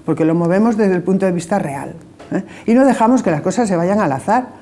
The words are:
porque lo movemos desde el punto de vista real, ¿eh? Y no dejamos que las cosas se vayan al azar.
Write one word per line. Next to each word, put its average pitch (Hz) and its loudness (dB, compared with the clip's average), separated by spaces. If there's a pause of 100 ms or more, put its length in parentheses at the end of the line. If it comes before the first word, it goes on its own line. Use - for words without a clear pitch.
porque 160 0
lo 165 2
movemos 190 2
desde 202 2
el 175 -2
punto 190 0
de 185 0
vista 175 -2
real, 139 -8 (380)
¿eh? 185 -4 (240)
Y 226 2
no 269 6
dejamos 247 2
que 190 0
las 151 0
cosas 202 -2
se 190 0
vayan 185 0
al 160 0
azar. 214 -2 (140)